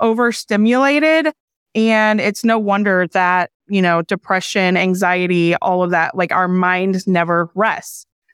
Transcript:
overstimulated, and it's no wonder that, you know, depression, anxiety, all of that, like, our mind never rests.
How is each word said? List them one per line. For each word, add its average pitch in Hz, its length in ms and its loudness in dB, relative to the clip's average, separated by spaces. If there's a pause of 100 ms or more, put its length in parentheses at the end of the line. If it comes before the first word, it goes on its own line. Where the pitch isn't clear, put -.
overstimulated, 254 1300 0 (440)
and 214 480 2
it's 202 200 -4
no 226 160 2
wonder 202 500 0
that, 180 420 0 (180)
you 196 140 0
know, 170 180 2
depression, 185 800 -2
anxiety, 180 760 0
all 180 260 -2
of 175 80 -2
that, 160 260 -2
like, 180 160 -2
our 180 160 0
mind 185 580 0
never 170 480 0
rests. - 520 -4 (260)